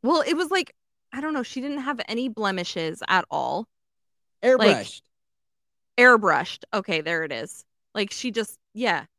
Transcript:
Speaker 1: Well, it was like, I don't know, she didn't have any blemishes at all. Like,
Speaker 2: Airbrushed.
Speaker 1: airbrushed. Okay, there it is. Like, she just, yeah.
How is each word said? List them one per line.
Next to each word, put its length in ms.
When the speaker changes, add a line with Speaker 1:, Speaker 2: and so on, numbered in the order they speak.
Speaker 1:
Well, 240
it 80
was 160
like, 240
I 80
don't 140
know, 80
she 180
didn't 200
have 280
any 200
blemishes 800
at 220
all. 360
Like, 220
Speaker 2:
Airbrushed. 240
Speaker 1:
airbrushed. 720
Okay, 280
there 240
it 80
is. 320
Like, 180
she 180
just, 280
yeah. 320